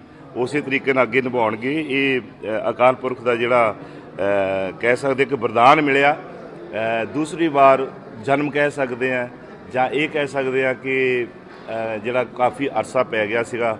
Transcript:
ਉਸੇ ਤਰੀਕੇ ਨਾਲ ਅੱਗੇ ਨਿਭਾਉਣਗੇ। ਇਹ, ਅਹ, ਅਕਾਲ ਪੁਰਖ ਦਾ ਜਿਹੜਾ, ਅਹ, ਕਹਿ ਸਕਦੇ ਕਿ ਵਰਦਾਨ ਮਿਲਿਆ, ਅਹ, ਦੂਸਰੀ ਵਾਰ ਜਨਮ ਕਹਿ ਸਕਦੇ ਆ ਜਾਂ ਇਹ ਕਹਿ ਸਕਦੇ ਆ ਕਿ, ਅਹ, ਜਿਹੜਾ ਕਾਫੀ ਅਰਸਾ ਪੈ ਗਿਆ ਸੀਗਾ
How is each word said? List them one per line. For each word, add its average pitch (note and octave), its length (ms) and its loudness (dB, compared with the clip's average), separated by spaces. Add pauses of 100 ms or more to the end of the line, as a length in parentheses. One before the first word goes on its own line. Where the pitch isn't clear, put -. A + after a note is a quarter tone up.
(360)
ਉਸੇ B2 260 -2
ਤਰੀਕੇ C3+ 320 0
ਨਾਲ C3 100 4
ਅੱਗੇ A#2+ 180 0
ਨਿਭਾਉਣਗੇ। B2 680 0
ਇਹ, C3+ 340 0
ਅਹ, G#2+ 480 -6
ਅਕਾਲ B2 260 4
ਪੁਰਖ B2+ 260 -6
ਦਾ A#2 140 2
ਜਿਹੜਾ, A#2 400 2
ਅਹ, F#2+ 960 -4
ਕਹਿ A2+ 240 2
ਸਕਦੇ C3+ 300 0
ਕਿ B2+ 100 -4
ਵਰਦਾਨ A#2+ 460 6
ਮਿਲਿਆ, C#3+ 320 4
ਅਹ, A2+ 920 -6
ਦੂਸਰੀ D#3 420 -4
ਵਾਰ C3+ 440 6 (320)
ਜਨਮ C#3+ 260 0
ਕਹਿ D3 220 0
ਸਕਦੇ B2+ 440 -2
ਆ B2 140 -2 (440)
ਜਾਂ B2+ 160 2
ਇਹ D3 200 0
ਕਹਿ D3 180 -2
ਸਕਦੇ C3 380 0
ਆ C3 80 2
ਕਿ, B2+ 540 0 (420)
ਅਹ, A2+ 280 -4
ਜਿਹੜਾ A#2+ 260 -2
ਕਾਫੀ B2 440 0
ਅਰਸਾ A2 360 -2
ਪੈ G#2+ 240 0
ਗਿਆ A#2 160 0
ਸੀਗਾ A2+ 360 -2